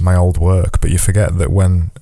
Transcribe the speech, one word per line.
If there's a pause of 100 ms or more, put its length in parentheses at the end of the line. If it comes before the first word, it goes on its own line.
my
old
work,
but
you
forget
that
when,